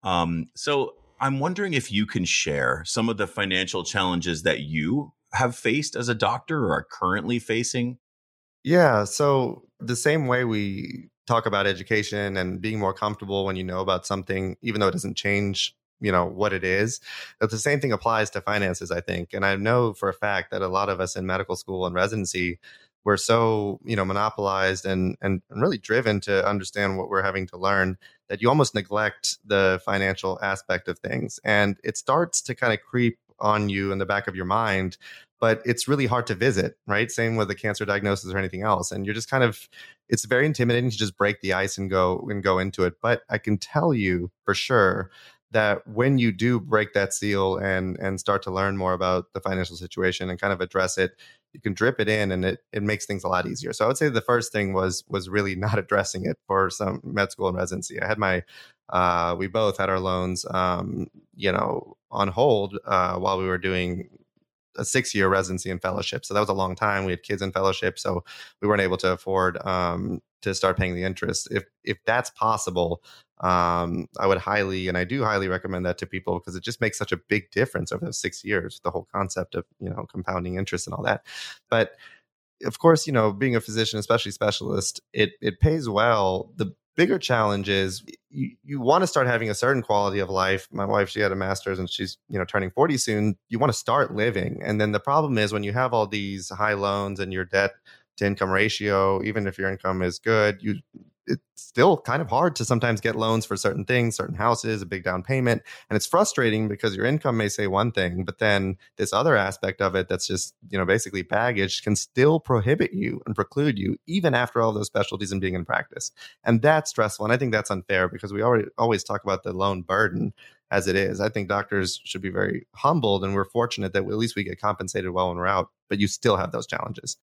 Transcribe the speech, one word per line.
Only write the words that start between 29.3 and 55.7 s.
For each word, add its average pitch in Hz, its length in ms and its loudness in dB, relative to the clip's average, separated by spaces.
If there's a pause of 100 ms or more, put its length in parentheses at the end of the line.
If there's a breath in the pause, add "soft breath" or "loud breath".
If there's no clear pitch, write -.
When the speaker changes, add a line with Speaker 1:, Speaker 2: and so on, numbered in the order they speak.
Speaker 2:
the 95 400 4
financial 95 560 0
aspect 95 480 -2
of 87 120 -6
things. - 440 -6
And 104 400 4
it - 140 -4
starts 170 440 0
to 127 120 -6
kind 120 180 0
of 107 80 -2
creep 120 380 0 (220)
on 104 280 2
you 98 240 -2
in 95 60 -2
the 95 80 -2
back 101 200 -2
of 92 80 -6
your 92 120 -6
mind, 98 500 0 (420 loud breath)
but 110 280 4
it's 120 200 -2
really 139 200 2
hard 117 220 0
to 110 60 0
visit, 95 520 0
right? 107 240 0
Same 113 260 0
with 104 140 0
a 101 40 -2
cancer 107 300 -4
diagnosis 101 480 0
or 98 60 0
anything 92 240 -4
else. 98 280 0
And 98 140 -6
you're 104 100 -4
just 113 140 -6
kind 131 160 4
of, - 240 -2 (400 loud breath)
it's 95 160 0
very 127 220 4
intimidating 123 420 2
to 110 80 -4
just 104 220 -2
break 101 240 0
the 95 100 0
ice 95 240 0
and 95 140 -4
go, 92 400 2
and 101 120 -4
go 92 160 4
into 95 260 0
it. 87 180 0
But 117 260 2
I 107 80 -2
can 104 220 0
tell 156 340 0
you 92 380 0 (140)
for 101 100 0
sure 95 560 2 (400 loud breath)
that 107 360 2
when 127 320 2
you 117 140 4
do 117 260 2
break 104 360 0
that 98 180 2
seal 98 460 0
and, 92 400 -2
and 98 200 -4
start 98 240 0
to 95 80 -8
learn 98 260 0
more 92 160 0
about 92 420 0
the 95 60 -6
financial 92 360 -4
situation 92 540 -2
and 90 100 -6
kind 98 120 0
of 90 80 -4
address 92 380 -2
it, 92 140 0 (400 loud breath)
you - 80 -20
can 104 120 -4
drip 117 280 2
it 104 80 2
in 104 240 2
and 92 120 0
it, 92 140 0 (140)
it 107 100 -4
makes 104 240 -2
things 98 160 -6
a 92 60 -4
lot 90 180 0
easier. - 260 -8
So - 120 0
I 113 40 4
would 135 80 2
say 156 120 2
the 113 120 2
first 120 300 0
thing 98 220 -2
was, 95 340 0
was 92 220 -6
really 98 260 0
not 101 240 0